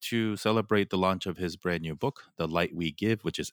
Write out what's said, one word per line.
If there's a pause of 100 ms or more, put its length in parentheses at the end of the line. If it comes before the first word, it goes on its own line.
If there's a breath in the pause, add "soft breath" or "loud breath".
to
celebrate
the
launch
of
his
brand
new
book, (120)
The
Light
We
Give,
which
is